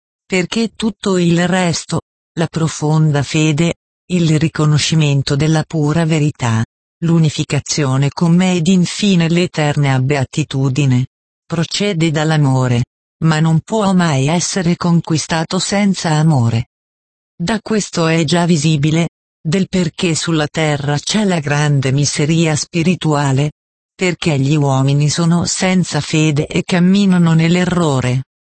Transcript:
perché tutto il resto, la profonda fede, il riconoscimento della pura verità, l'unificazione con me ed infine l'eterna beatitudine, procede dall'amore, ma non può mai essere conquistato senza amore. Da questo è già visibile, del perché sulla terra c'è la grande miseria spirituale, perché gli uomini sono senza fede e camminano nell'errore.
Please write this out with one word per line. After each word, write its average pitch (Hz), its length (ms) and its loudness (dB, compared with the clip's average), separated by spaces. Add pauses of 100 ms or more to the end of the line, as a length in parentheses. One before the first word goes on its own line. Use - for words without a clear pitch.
(260)
perché 190 480 -2
tutto 202 440 -2
il 170 280 2
resto, 175 540 -2 (380)
la 127 80 0
profonda 156 760 0
fede, 156 520 0 (380)
il 160 260 2
riconoscimento 151 1000 0
della 156 280 0
pura 156 420 -2
verità, 143 580 -2 (400)
l'unificazione 147 1040 0
con 170 260 0
me 185 200 2
ed 165 140 -2
infine 180 600 2
l'eterna 147 720 0
beatitudine, 135 1080 -2 (360)
procede 165 640 -2
dall'amore, 135 760 0 (400)
ma 156 160 2
non 160 200 2
può 202 320 -2
mai 156 360 0
essere 175 480 -2
conquistato 165 840 -2
senza 196 540 -2
amore. 127 560 2 (680)
Da 202 240 -4
questo 185 460 -2
è 165 180 2
già 170 220 0
visibile, 156 640 2 (280)
del 175 300 -2
perché 170 460 -2
sulla 151 320 -2
terra 147 520 -2
c'è 208 260 -2
la 180 160 0
grande 143 520 0
miseria 156 640 0
spirituale, 147 960 0 (420)
perché 170 440 -2
gli 139 180 2
uomini 139 540 2
sono 170 340 0
senza 185 560 -2
fede 156 460 0
e - 160 -4
camminano 180 720 2
nell'errore. 160 880 0 (340)